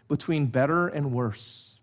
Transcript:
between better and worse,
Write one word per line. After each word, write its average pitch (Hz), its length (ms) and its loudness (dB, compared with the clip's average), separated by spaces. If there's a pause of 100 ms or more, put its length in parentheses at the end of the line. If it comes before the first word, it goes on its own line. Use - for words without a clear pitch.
between 147 380 0
better 143 420 2
and 143 240 -2
worse, - 720 -6